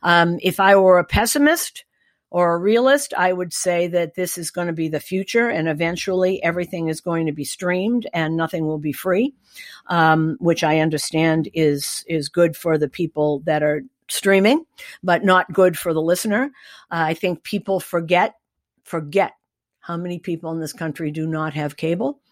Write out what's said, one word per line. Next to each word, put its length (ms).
Um, 400
if 160
I 160
were 240
a 40
pessimist 800
or 240
a 60
realist, 580
I 160
would 180
say 360
that 260
this 240
is 140
gonna 200
be 160
the 120
future, 500
and 180
eventually 760
everything 460
is 120
going 240
to 80
be 100
streamed 680
and 240
nothing 300
will 100
be 160
free, 400
um, 520
which 240
I 140
understand 800
is, 520
is 220
good 260
for 220
the 100
people 580
that 180
are 180
streaming, 580
but 220
not 300
good 240
for 160
the 80
listener. 500
Uh, 160
I 60
think 300
people 360
forget, 560
forget 520
how 160
many 240
people 320
in 80
this 140
country 380
do 140
not 280
have 240
cable 420